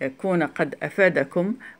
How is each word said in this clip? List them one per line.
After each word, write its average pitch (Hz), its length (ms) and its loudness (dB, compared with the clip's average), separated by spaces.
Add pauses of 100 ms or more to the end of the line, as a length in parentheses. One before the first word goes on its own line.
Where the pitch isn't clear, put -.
يكون 175 420 0
قد 147 400 -2
أفادكم 175 720 0 (260)